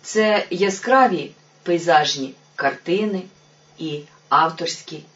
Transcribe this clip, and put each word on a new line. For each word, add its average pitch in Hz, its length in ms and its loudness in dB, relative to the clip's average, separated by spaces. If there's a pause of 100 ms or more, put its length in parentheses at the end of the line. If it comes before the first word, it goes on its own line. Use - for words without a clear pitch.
це 214 480 0
яскраві 196 800 2 (320)
пейзажні 156 720 0 (220)
картини 185 680 -2 (560)
і 151 220 -8 (280)
авторські 160 760 -2 (140)